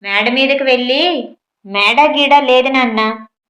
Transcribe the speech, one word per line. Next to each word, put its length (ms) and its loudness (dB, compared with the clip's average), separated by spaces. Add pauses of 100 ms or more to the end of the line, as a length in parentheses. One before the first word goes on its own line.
మేడ 280 -2
మీదకి 360 0
వెళ్ళి, 340 0 (640)
మేడ 340 -2 (100)
గీడ 240 0 (100)
లేదు 260 2
నాన్న, 320 -2 (480)